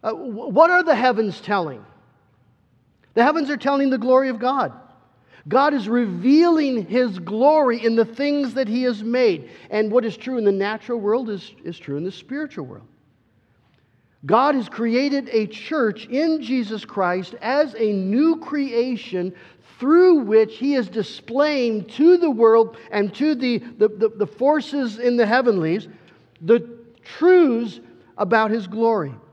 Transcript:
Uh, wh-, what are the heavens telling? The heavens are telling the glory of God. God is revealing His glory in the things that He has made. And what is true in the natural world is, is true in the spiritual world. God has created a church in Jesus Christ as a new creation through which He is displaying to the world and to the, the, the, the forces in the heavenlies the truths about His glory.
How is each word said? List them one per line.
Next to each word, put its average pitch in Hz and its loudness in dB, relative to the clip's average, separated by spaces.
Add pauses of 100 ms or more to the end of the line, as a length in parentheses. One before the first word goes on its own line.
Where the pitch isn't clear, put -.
Uh, 220 -4
wh-, 226 -10
what 311 6
are 359 4
the 320 2
heavens 220 0
telling? 160 -4 (1300)
The 226 4
heavens 294 0
are 285 -4
telling 277 0
the 262 0
glory 254 2
of 233 -6
God. 247 -2 (760)
God 277 2
is 214 -4
revealing 247 2
His 208 -2
glory 233 2
in 226 2
the 226 2
things 269 -4
that 262 -2
He 233 -2
has 220 -4
made. 226 0 (200)
And 214 -2
what 233 2
is 214 -6
true 254 -8
in 220 -4
the 202 4
natural 214 -4
world 220 -2
is, - -12 (120)
is 165 -12
true 143 -10
in 156 -6
the 180 -8
spiritual 285 -12
world. 110 -18 (1400)
God 254 2
has 240 -4
created 254 -2
a 220 0
church 226 -4
in 311 -2
Jesus 220 -6
Christ 185 -4
as 277 -2
a 214 0
new 220 0
creation 240 -4 (440)
through 330 6
which 220 2
He 277 -2
is 226 -2
displaying 233 -2
to 339 4
the 339 2
world 226 4 (120)
and 202 -2
to 302 0
the, 240 -2
the, - 0
the, 214 -2
the 202 -2
forces 269 -2
in 247 0
the 226 4
heavenlies 208 0 (520)
the 233 2 (340)
truths 269 2 (360)
about 214 0
His 214 -4
glory. 208 -2 (200)